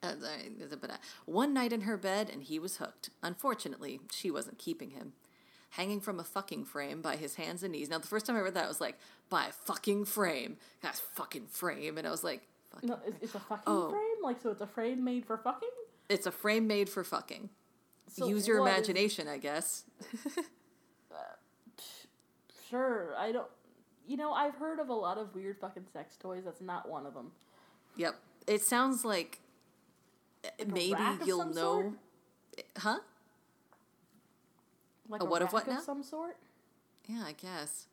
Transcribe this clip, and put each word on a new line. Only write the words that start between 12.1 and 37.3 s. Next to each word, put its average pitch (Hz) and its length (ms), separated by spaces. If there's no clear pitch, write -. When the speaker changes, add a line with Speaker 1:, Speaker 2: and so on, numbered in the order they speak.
Speaker 1:
was 160 140
like, 143 240
"Fucking - 160
Speaker 2:
No, 240 60
it's, 214 100
Speaker 1:
frame." 214 160
Speaker 2:
it's 226 140
a 202 60
fucking 208 260
Speaker 1:
Oh. 208 240
Speaker 2:
frame? 440 320
Like, 247 180
so 233 100
it's 208 120
a 214 40
frame 240 380
made 247 220
for 220 100
fucking? 247 320
Speaker 1:
It's - 180
a 180 60
frame 220 340
made 202 220
for 196 160
fucking. - 460
Speaker 2:
So 175 180
Speaker 1:
Use 202 220
your 220 120
Speaker 2:
what 190 100
is 190 60
Speaker 1:
imagination, 190 400
I 147 100
guess. 143 520
<laughs> - 340
Speaker 2:
Uh, 82 40
psh, - 300
sure, 233 480
I 214 140
don't, 240 160
you 254 100
know, 302 160
I've 294 220
heard 311 240
of 294 100
a 254 60
lot 196 240
of 208 160
weird 196 240
fucking 190 340
sex - 240
toys. 185 280
That's 170 160
not 185 280
one 147 160
of 143 100
them. 127 180
Speaker 1:
Yep. 165 180
It 208 160
sounds 254 420
like, 190 360
uh, - 40
Speaker 2:
Like 208 80
a 196 40
Speaker 1:
maybe 180 220
Speaker 2:
rack 226 260
of 339 80
Speaker 1:
you'll 185 120
Speaker 2:
some 170 120
Speaker 1:
know. - 20
Speaker 2:
sort? 180 380
Speaker 1:
Huh? 214 200
Speaker 2:
Like 214 140
Speaker 1:
A 175 40
Speaker 2:
a - 20
Speaker 1:
what - 140
of 180 40
Speaker 2:
rack 180 60
Speaker 1:
what 220 160
Speaker 2:
of 254 60
Speaker 1:
now? 269 60
Speaker 2:
some 285 240
sort? 330 320
Speaker 1:
Yeah, 226 180
I 151 60